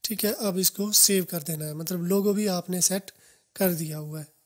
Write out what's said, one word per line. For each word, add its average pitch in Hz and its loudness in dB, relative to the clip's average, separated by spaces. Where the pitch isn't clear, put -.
ठीक 214 -4
है, 208 4
अब 196 -2
इसको 196 0
सेव 196 6
कर 160 -6
देना 156 -6
है, 151 -8
मतलब 170 -4
लोगो 196 2
भी 208 0
आपने 180 -2
सेट - 0
कर 185 4
दिया 156 -6
हुआ 151 -10
है। 147 -12